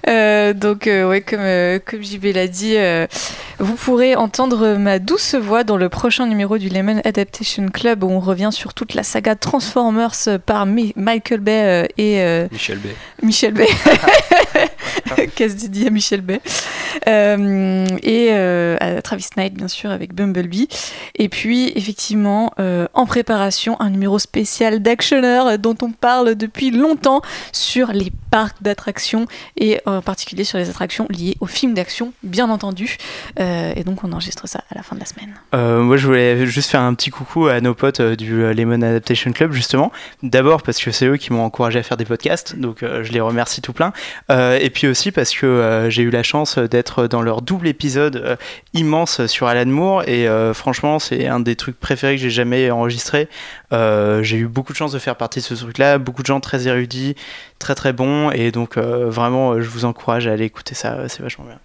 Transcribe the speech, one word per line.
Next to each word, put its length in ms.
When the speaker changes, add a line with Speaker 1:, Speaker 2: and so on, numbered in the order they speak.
Speaker 1:
Euh, 460
donc, 320
euh, 240
ouais, 120
comme, 200
euh, 420
comme 200
J 160
B 140
l'a 140
dit, 300
euh, 300
vous 160
pourrez 420
entendre 640
ma 220
douce 340
voix 300
dans 140
le 120
prochain 380
numéro 320
du 100
Lemon 340
Adaptation 680
Club, 340
où 60
on 100
revient 320
sur 240
toute 180
la 100
saga 320
Transformers 760
par 220
Mi-, 280
Michael 440
Bay, 260
euh, 220
et, 240
euh, 300
Speaker 2:
Michel 280
Bay. 160
Speaker 1:
Michel 320
Bay. 180
<laughs> 1600
Casse 200
Didi 320
à 20
Michel 320
Bay. 180
Euh, 800
et, 280
euh, 480
à 220
Travis 240
Knight, 160
bien 140
sûr, 220
avec 240
Bumblebee. 540
Et 140
puis, 460
effectivement, 840
euh, 340
en 120
préparation, 760
un 100
numéro 300
spécial 640
d'Actionneur, 680
euh, 100
dont 240
on 100
parle 440
depuis 360
longtemps, 500
sur 400
les 200
parcs 300
d'attractions, 640
et 280
en 160
particulier 420
sur 140
les 120
attractions 400
liées 300
aux 80
films 260
d'action, 400
bien 260
entendu. 480
Euh, 360
et 80
donc, 200
on 80
enregistre 360
ça 220
à 60
la 80
fin 120
de 40
la 60
semaine. 280
Speaker 3:
Euh, 260
moi, 160
je 80
voulais 400
juste 240
faire 120
un 120
petit 160
coucou 380
à 140
nos 120
potes, 280
euh, 140
du, 280
euh, 100
Lemon 280
Adaptation 500
Club, 200
justement. 400
D'abord 400
parce 180
que 120
c'est 140
eux 120
qui 160
m'ont 100
encouragé 360
à 40
faire 140
des 80
podcasts, 500
donc, 280
euh, 200
je 80
les 100
remercie 400
tout 120
plein. 200
Euh, 300
et 100
puis 180
aussi 240
parce 220
que, 120
euh, 440
j'ai 140
eu 60
la 140
chance 340
d'être 500
dans 140
leur 200
double 260
épisode, 500
euh, 180
immense 540
sur 200
Alan 220
Moore, 380
et, 200
euh, 260
franchement, 460
c'est 280
un 120
des 160
trucs 240
préférés 360
que 60
j'ai 80
jamais 400
enregistré. 580
Euh, 500
j'ai 140
eu 100
beaucoup 260
de 40
chance 140
de 80
faire 160
partie 240
de 60
ce 100
truc-là, 420
beaucoup 240
de 60
gens 120
très 280
érudits, 480
très, 160
très 180
bons, 380
et 200
donc, 260
euh, 320
vraiment, 440
euh, 80
je 80
vous 160
encourage 420
à 60
aller 120
écouter 300
ça, 180
euh, 140
c'est 160
vachement 220
bien. 200